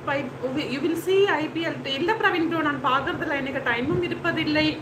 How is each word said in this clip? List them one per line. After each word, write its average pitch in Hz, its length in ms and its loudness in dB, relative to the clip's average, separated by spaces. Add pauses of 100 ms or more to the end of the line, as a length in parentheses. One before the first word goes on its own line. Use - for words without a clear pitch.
by, 277 140 0 (540)
you 277 80 -2
will 330 200 0
see 392 260 4
ஐ 311 220 2
பி 330 180 -4
எல். 285 220 -4
இல்ல 277 260 0
பிரவீன் 381 340 2
ப்ரோ, 320 140 0
நான் 285 240 0
பார்க்கறதில்ல, 294 500 0
எனக்கு 269 300 -4
டைமும் 262 380 0
இருப்பதில்லை. 320 640 0 (140)